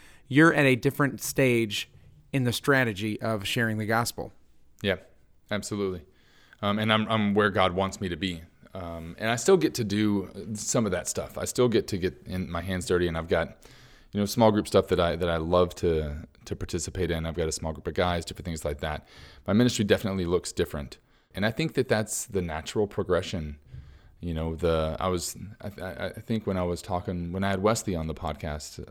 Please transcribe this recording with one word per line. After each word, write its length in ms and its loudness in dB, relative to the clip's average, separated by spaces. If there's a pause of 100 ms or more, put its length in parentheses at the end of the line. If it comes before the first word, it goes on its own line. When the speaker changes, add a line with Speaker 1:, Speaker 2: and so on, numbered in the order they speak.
(280)
Speaker 1:
you're 260 8
at 120 4
a 80 6
different 480 0
stage 640 2 (440)
in 120 0
the 80 0
strategy 720 0
of 240 -2
sharing 320 0
the 80 -2
gospel. 460 -2 (500)
Speaker 2:
Yeah, 140 2 (540)
absolutely. 520 -4 (600)
Um, 160 2
and 140 2
I'm, 160 2
I'm 260 2
where 160 4
God 240 4
wants 260 -2
me 80 -2
to 80 -4
be. 260 -4 (320)
Um, 440 -10
and 120 -2
I 60 0
still 200 4
get 180 2
to 100 -2
do 440 2 (260)
some 320 0
of 60 0
that 160 -2
stuff. 300 -6
I 60 -4
still 240 2
get 200 2
to 100 -2
get 280 -2
in 240 -6
my 100 -4
hands 260 -4
dirty, 200 4
and 100 -2
I've 120 -6
got, 200 2 (640)
you 80 -4
know, 60 2
small 240 6
group 160 2
stuff 220 4
that 100 4
I, 160 4
that 140 0
I 80 2
love 400 4
to, 500 0 (200)
to 100 -8
participate 540 -4
in. 140 -2
I've 120 -6
got 100 0
a 60 -2
small 200 -4
group 140 -10
of 80 -6
guys, 300 0
different 220 -12
things 180 -6
like 160 -4
that. 260 -6 (400)
My 60 0
ministry 320 4
definitely 400 2
looks 280 0
different. 460 -6 (360)
And 120 -4
I 40 0
think 240 -2
that 140 0
that's 380 0
the 160 -2
natural 460 -2
progression. 720 -2 (640)
You 140 -4
know, 220 -2
the, 420 2
I 100 -2
was, 280 -4 (240)
I, 240 -12
I, 220 -8
I 140 -10
think 260 -2
when 100 0
I 80 0
was 180 -2
talking, 480 -4
when 140 -2
I 60 2
had 120 0
Wesley 320 2
on 140 -2
the 60 -4
podcast, 640 -8 (100)